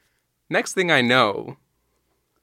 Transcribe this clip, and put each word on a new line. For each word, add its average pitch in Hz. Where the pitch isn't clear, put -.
Next -
thing 175
I 139
know, 120